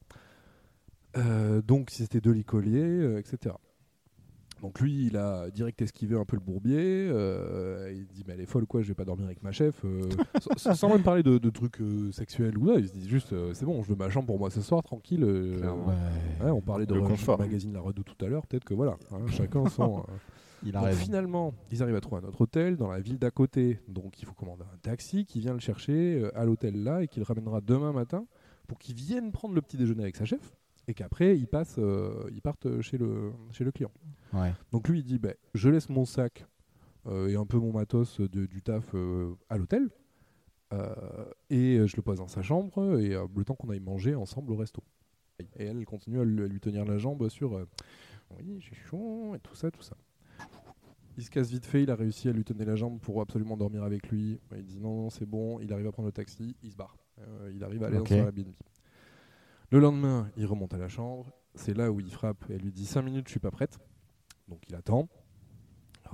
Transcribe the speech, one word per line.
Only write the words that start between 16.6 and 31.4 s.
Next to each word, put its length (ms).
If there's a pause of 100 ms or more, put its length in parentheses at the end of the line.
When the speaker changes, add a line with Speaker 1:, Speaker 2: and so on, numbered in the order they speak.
Speaker 1:
parlait 260
de 80
Speaker 4:
Le 60
Speaker 1:
revue 100
Speaker 4:
confort. 260
Speaker 1:
magazine 340
La 100
Redoute 260 (100)
tout 80
à 40
l'heure, 180
peut-être 180
que 80
voilà, 240 (140)
hein, 160
chacun 400
son, 320
Speaker 2:
<laughs> 100
Speaker 1:
euh. 40 (500)
Speaker 2:
Il 120
a 40
Speaker 1:
Donc 100
Speaker 2:
raison. 140
Speaker 1:
finalement, 500 (180)
ils 120
arrivent 120
à 60
trouver 220
un 40
autre 140
hôtel 360
dans 120
la 100
ville 200
d'à 100
côté, 580
donc 360
il 20
faut 80
commander 300 (100)
un 60
taxi 480
qui 120
vient 140
le 60
chercher, 600
euh, 160
à 100
l'hôtel 380
là 200
et 40
qui 120
le 60
ramènera 360
demain 320
matin 320 (420)
pour 120
qu'il 160
vienne 360
prendre 220
le 80
petit 160
déjeuner 240
avec 140
sa 100
chef. 300 (340)
Et 40
qu'après, 440
ils 120